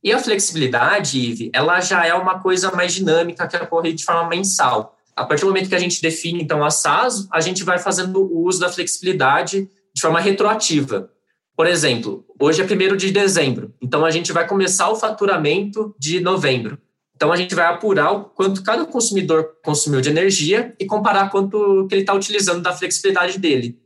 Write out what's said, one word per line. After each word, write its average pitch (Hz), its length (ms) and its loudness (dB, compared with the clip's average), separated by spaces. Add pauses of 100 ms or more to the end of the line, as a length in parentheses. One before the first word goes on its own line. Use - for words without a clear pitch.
E 202 80 2
a 247 80 2
flexibilidade, 151 1000 0
Ive, 117 340 -4
ela 170 260 2
já 180 260 0
é 170 80 2
uma 185 260 0
coisa 185 320 0
mais 180 220 -2
dinâmica 170 540 0
que 180 100 -8
ocorre 165 360 -2
de 156 100 -8
forma 165 260 0
mensal. 170 680 -2 (180)
A - 100 -6
partir - 160 0
do 196 60 2
momento 190 220 0
que - 60 0
a - 40 2
gente 175 220 -2
define, 170 400 -4
então, 151 220 -2
a 156 80 2
sas, 196 600 0
a 165 80 0
gente 185 240 -2
vai 175 140 0
fazendo 185 460 -2
o 170 240 0
uso 180 120 0
da 175 100 0
flexibilidade 175 1000 0 (240)
de - 80 -4
forma 165 180 2
retroativa. 190 880 0 (460)
Por 160 120 2
exemplo, 131 580 0 (140)
hoje 160 220 4
é 190 40 0
primeiro 190 320 2
de 190 140 0
dezembro, 170 680 0
então 147 240 -2
a 165 60 4
gente 165 220 -2
vai 170 160 0
começar 185 420 0
o 220 60 0
faturamento 202 1040 -2
de 156 200 -2
novembro. 143 600 -2 (360)
Então, 156 160 2
a 175 40 2
gente 180 180 -2
vai 170 140 2
apurar 170 440 2
o 202 120 -2
quanto 196 400 -2
cada 240 220 0
consumidor 165 800 0
consumiu 147 380 0
de 139 80 0
energia 190 680 2
e 190 80 -4
comparar 202 420 0
quanto 196 580 2
que 196 60 -4
ele 196 120 2
tá 196 80 0
utilizando 196 480 0
da 180 120 -2
flexibilidade 185 640 0
dele. 131 480 0